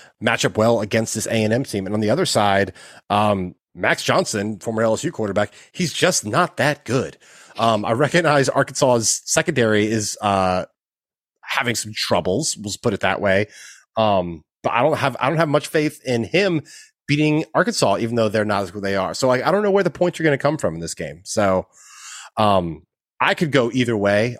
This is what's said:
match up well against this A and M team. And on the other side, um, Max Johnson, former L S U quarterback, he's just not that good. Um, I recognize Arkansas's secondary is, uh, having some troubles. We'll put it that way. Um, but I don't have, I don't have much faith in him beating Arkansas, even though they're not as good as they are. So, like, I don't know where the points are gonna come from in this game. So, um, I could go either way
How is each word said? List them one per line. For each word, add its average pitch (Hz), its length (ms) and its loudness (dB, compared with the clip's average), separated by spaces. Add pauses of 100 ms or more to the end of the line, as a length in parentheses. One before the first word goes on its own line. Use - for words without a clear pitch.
(200)
match 117 240 0
up 104 140 -2
well 110 240 4
against 110 320 -2
this 110 140 -6
A 110 160 0
and 107 100 0
M 127 100 0
team. 98 220 -4
And 101 100 -4
on 110 60 0
the 104 80 0
other 156 160 0
side, 101 480 2 (360)
um, 101 460 0 (200)
Max 107 280 -2
Johnson, 110 560 -2
former 113 220 -4
L 113 120 2
S 104 120 -4
U - 60 -4
quarterback, 104 420 -2 (180)
he's 175 220 -4
just 165 320 0
not 151 320 -2
that 143 260 0
good. 104 340 -4 (400)
Um, 110 280 2
I 113 80 0
recognize 147 560 2
Arkansas's 127 760 2
secondary 113 640 2
is, 107 340 -2
uh, 95 440 0 (800)
having 123 320 -2
some 107 180 -8
troubles. 98 600 -2
We'll 101 260 -10
put 113 120 0
it 95 80 -6
that 95 180 0
way. 98 280 2 (500)
Um, 92 480 0 (180)
but 127 80 -2
I 120 100 0
don't 147 160 2
have, 123 220 -2
I 127 80 0
don't 160 100 0
have 160 120 0
much 147 180 0
faith 151 380 -2
in 117 180 0
him 165 380 0 (460)
beating 151 360 2 (100)
Arkansas, 139 440 2
even 113 180 -2
though 110 140 2
they're 104 160 0
not 101 180 0
as 92 80 -10
good 101 60 -12
as 98 60 -10
they 98 120 -2
are. 92 180 -2
So, 131 140 -2
like, 127 160 2
I 143 80 2
don't 202 100 2
know 202 100 0
where 196 120 4
the 175 60 0
points 175 280 -2
are 165 60 -6
gonna 143 140 2
come 147 200 0
from 85 180 -2
in 82 40 -8
this 85 140 -8
game. 78 320 -10
So, 95 420 0 (720)
um, 92 460 0 (360)
I 156 140 2
could 175 180 -2
go 123 220 2
either 120 240 0
way 104 420 2